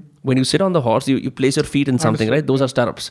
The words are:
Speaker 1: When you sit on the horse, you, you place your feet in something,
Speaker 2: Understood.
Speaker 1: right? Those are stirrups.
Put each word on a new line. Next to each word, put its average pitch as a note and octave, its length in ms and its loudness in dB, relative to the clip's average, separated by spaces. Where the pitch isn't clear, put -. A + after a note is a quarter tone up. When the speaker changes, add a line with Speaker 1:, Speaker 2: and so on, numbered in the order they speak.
Speaker 1:
When C3 100 2
you C3 160 2
sit - 80 2
on F#3+ 120 0
the D#3+ 140 2
horse, A2+ 200 0
you, C3+ 100 2
you C3 140 -4
place C3+ 260 0
your D3 100 -2
feet C#3+ 200 0
in B2+ 100 0
something, A2 320 0
Speaker 2:
Understood. - 20 0
Speaker 1:
right? C#3+ 160 0
Those C3+ 140 2
are C3 120 0
stirrups. - 380 -4